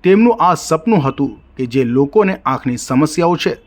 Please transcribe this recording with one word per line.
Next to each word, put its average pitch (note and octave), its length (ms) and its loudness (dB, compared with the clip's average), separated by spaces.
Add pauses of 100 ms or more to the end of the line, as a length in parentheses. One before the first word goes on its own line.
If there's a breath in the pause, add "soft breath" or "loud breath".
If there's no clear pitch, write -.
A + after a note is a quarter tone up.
તેમનું A3 420 4
આ F3+ 40 4 (140)
સપનું D#3+ 400 0
હતું C3+ 260 -2 (260)
કે B2+ 200 -6
જે C3 80 2 (100)
લોકોને F#3 400 2 (160)
આંખની B2 320 -4
સમસ્યાઓ D#3 600 0
છે F3 80 -2 (140)